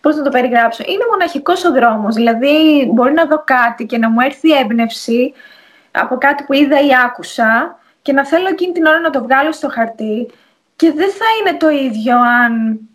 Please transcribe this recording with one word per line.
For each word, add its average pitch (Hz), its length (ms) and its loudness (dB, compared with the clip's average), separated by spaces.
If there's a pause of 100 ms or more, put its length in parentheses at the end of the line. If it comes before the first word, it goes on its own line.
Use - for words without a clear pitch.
πώς 302 160 0
να 302 60 -4
το 269 80 0
περιγράψω, 240 560 0
είναι 392 240 -2
μοναχικός 359 540 -2
ο 339 80 2
δρόμος, 226 420 2
δηλαδή 277 800 2
μπορεί 247 200 2
να 330 140 2
δω 302 180 0
κάτι 240 420 -2
και 233 120 -6
να 226 120 0
μου 226 100 2
έρθει 285 320 0
έμπνευση 233 800 -2 (580)
από 247 280 -4
κάτι 285 260 0
που - 80 -6
είδα 277 280 2
ή 285 80 2 (160)
άκουσα 233 720 -2 (240)
και 285 100 -2
να 277 140 0
θέλω 349 220 0
εκείνη 359 240 -4
την 330 140 0
ώρα 311 140 4
να 330 100 -2
το 262 120 -4
βγάλω 269 300 0
στο 302 160 -8
χαρτί 226 600 -6 (460)
και 320 160 0
δεν 349 180 -2
θα 403 140 -8 (160)
είναι 359 180 -2
το 320 120 2
ίδιο 247 500 0
αν 233 580 2 (160)